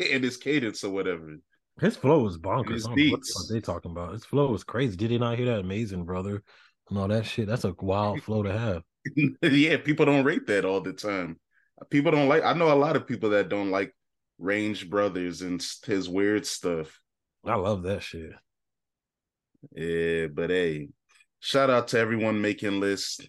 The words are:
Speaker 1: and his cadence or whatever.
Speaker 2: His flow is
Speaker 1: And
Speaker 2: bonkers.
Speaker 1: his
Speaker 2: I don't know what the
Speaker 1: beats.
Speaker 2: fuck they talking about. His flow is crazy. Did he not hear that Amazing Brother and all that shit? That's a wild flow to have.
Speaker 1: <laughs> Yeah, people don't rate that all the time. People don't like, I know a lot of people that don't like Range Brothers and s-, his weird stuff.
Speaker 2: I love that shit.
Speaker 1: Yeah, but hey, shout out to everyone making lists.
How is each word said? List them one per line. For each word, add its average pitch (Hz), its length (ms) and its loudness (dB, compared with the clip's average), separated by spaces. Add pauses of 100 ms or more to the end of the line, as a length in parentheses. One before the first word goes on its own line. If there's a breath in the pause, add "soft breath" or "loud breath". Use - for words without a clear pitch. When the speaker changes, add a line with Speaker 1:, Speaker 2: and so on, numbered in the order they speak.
(120)
Speaker 1:
and 131 120 0
his 123 140 -2
cadence 135 460 -2
or 104 80 -4
whatever. 87 460 -4 (420)
Speaker 2:
His 226 160 0
flow 135 320 2
is 92 80 -4
Speaker 1:
And 78 80 -14
Speaker 2:
bonkers. 113 300 -2
Speaker 1:
his 113 120 -4
Speaker 2:
I 110 40 -6
don't 120 100 0
know 147 120 6
what 120 100 -2
the - 60 -12
Speaker 1:
beats. - 200 -8
Speaker 2:
fuck 110 80 -4
they 110 60 -2
talking 87 300 -6
about. 87 220 -8
His 113 120 -12
flow 135 280 2
is 92 100 -4
crazy. 120 340 -2
Did 113 140 -2
he 120 60 2
not 117 200 0
hear 123 100 -2
that 117 120 0
Amazing 95 460 -4
Brother 95 380 -6 (460 soft breath)
and 98 100 -4
all 98 80 0
that 107 180 2
shit? 107 220 -4
That's 110 180 -2
a 92 140 -2
wild 101 440 0
flow 107 200 0
to 98 80 -2
have. 101 320 -4 (220)
Speaker 1:
<laughs> 143 360 0
Yeah, 147 360 6
people 151 280 2
don't 143 200 6
rate - 220 0
that 101 180 2
all 95 160 0
the 95 120 -6
time. 92 460 -6 (500)
People 147 220 4
don't 147 160 6
like, 156 160 6
I 123 100 4
know 160 180 4
a 143 40 8
lot 147 200 4
of 117 120 0
people 110 220 -2
that 101 200 4
don't 101 220 -2
like 98 240 0 (420)
Range 101 520 -2
Brothers 90 520 0
and 90 200 -4
s-, - 240 -10
his 95 240 -2
weird 101 360 0
stuff. 82 540 -6 (460)
Speaker 2:
I 107 100 0
love 98 280 -2
that 92 200 -4
shit. 80 280 -12 (1400)
Speaker 1:
Yeah, 82 540 0
but 78 220 -4
hey, 80 400 0 (500 soft breath)
shout 135 300 2
out 120 200 2
to 120 100 2
everyone 110 420 0
making 104 380 -2
lists. 98 500 -2